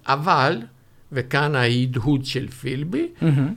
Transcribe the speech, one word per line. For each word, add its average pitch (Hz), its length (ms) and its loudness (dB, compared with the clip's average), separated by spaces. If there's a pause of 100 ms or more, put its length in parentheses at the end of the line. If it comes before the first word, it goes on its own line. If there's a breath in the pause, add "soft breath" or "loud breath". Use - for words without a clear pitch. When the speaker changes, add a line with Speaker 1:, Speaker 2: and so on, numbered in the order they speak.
Speaker 1:
אבל, 151 560 2 (500)
וכאן 143 440 -2
ההדהוד 127 720 2
של 135 220 -6
פילבי, 147 600 -6 (140)
Speaker 2:
מהמם. 143 360 2